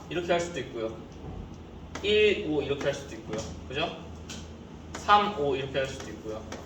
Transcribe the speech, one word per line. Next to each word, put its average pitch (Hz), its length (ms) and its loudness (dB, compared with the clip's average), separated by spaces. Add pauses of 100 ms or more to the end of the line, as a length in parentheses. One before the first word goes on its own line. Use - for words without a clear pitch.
(100)
이렇게 170 220 2
할 170 80 6
수도 160 200 -2
있고요. 113 360 -4 (1040)
일, 208 460 6
오 151 120 4
이렇게 135 240 0
할 139 100 4
수도 - 200 -8
있고요. - 240 -6 (300)
그죠? 156 280 -2 (960)
삼, 208 440 6
오 143 160 4
이렇게 135 240 -2
할 135 80 2
수도 - 240 -8
있고요. 107 320 -6 (240)